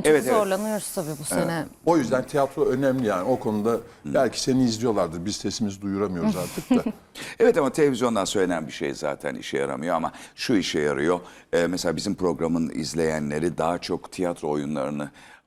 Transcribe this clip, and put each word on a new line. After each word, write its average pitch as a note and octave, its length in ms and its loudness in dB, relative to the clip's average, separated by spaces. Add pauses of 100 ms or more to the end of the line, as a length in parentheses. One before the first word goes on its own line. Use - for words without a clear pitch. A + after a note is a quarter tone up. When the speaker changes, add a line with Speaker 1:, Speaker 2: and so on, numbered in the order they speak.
Speaker 1:
çok - 100 2
Speaker 2:
Evet, D#3 120 6
evet. B3+ 100 2
Speaker 1:
zorlanıyoruz G#3 600 -2
tabii F3 120 -4
bu D#3 120 -6
Speaker 2:
Evet. D3 100 -10
Speaker 1:
sene. E3 360 -2 (220)
Speaker 3:
O E3+ 100 6
yüzden B2+ 300 2
tiyatro C#3+ 380 0
önemli C3 420 2
yani. F#2+ 160 2
O B2 180 2
konuda G#2+ 300 0
Speaker 2:
Hı. A#2 100 0 (240)
Speaker 3:
belki B2+ 360 2
seni C3 240 2
izliyorlardır. G2+ 600 0
Biz G2 120 -4
sesimizi G2 460 -4
duyuramıyoruz G2+ 540 0
artık - 340 -4
da. A#3+ 200 2 (260)
Speaker 2:
<laughs> - 220 -12
Evet A#3 200 6
ama C#3 120 4
televizyondan A#2+ 540 2
söylenen F2 420 0
bir C#2 60 -12
şey C#2 220 -4
zaten C#2+ 400 -4
işe - 240 -4
yaramıyor C#2 380 -2
ama D#2+ 160 -2 (220)
şu - 200 0
işe F2 260 2
yarıyor. D2 400 2 (320)
Ee, E2+ 140 4
mesela F2 300 -2
bizim F#2 180 -4
programın E2 600 0
izleyenleri D#2 840 -2
daha E2 200 0
çok - 340 -8
tiyatro F2 380 -4
oyunlarını D2 600 -4 (360)